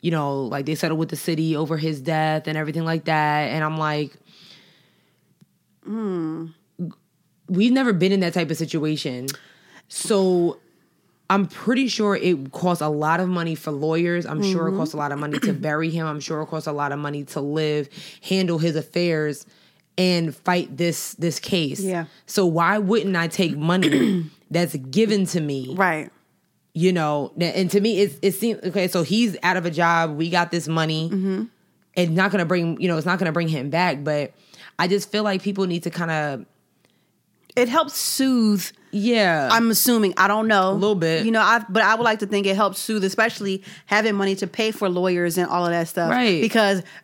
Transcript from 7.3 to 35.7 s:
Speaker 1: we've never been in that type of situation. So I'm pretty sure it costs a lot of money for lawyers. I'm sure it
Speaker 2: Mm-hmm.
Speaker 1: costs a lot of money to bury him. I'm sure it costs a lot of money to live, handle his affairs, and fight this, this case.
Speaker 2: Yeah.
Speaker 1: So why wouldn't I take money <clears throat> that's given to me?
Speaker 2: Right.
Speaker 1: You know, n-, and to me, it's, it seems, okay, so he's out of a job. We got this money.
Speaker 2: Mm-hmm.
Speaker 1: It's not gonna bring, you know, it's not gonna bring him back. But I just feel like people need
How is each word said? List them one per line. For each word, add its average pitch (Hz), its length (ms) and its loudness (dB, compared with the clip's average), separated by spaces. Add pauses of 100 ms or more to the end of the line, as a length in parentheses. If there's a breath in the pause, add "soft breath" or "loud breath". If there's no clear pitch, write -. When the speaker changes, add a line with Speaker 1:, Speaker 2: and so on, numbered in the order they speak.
Speaker 1:
we've 214 240 4
never 254 200 2
been 185 200 2
in 196 80 2
that 175 120 0
type 165 180 -2
of 160 60 -2
situation. 147 720 -4 (600 loud breath)
So 185 720 2 (680)
I'm 196 180 2
pretty 262 420 0
sure 202 280 0
it 139 360 0
costs 175 280 0
a 151 80 0
lot 151 320 0
of 185 80 0
money 170 260 -2
for 156 160 -8
lawyers. 165 540 0
I'm 156 180 -4
sure 185 240 0
it 190 40 0
Speaker 2:
Mm-hmm. 190 80 -2
Speaker 1:
costs 156 160 -4
a - 20 -8
lot 147 160 -4
of 143 60 -6
money 147 220 -4
to 202 120 0
bury 156 380 -2
him. 160 160 -4
I'm 151 140 -6
sure 151 220 -6
it 156 40 -6
costs 156 200 -8
a 156 60 -4
lot 143 200 -2
of 143 60 -4
money 147 260 -6
to - 160 -8
live, 151 480 -2 (340 loud breath)
handle 185 360 0
his 160 180 0
affairs, 156 680 -2 (520 soft breath)
and 175 380 2
fight 180 420 -2
this, 170 380 -2
this 165 240 -4
case. 165 420 -2
Speaker 2:
Yeah. 180 260 -4 (200 soft breath)
Speaker 1:
So 196 200 2
why 170 320 2
wouldn't 202 360 0
I 170 140 0
take 160 280 0
money 175 680 2 (140)
<clears throat> - 120 -20
that's 170 260 0
given 190 500 2
to 175 140 -2
me? 139 340 -4
Speaker 2:
Right. 170 360 0 (640)
Speaker 1:
You 180 200 2
know, 151 460 0
n-, 170 160 -2
and 185 160 0
to 202 100 4
me, 202 200 2
it's, 202 220 0
it 196 100 2
seems, 214 320 -2
okay, 180 240 0
so 175 140 0
he's 202 400 2
out 180 140 2
of 175 100 -2
a 175 40 -2
job. 165 460 0
We 165 140 -2
got 170 200 0
this 170 160 -4
money. 160 440 0
Speaker 2:
Mm-hmm. 190 340 -2 (500)
Speaker 1:
It's 180 160 2
not 190 220 2
gonna 190 140 0
bring, 165 340 0
you 180 80 0
know, 170 80 0
it's 156 100 -2
not 180 140 0
gonna 180 120 0
bring 165 160 0
him 143 220 -2
back. 160 320 0
But 147 300 -2 (480 loud breath)
I 180 80 2
just 196 240 0
feel 214 100 0
like 196 200 0
people 196 240 -2
need 170 180 -4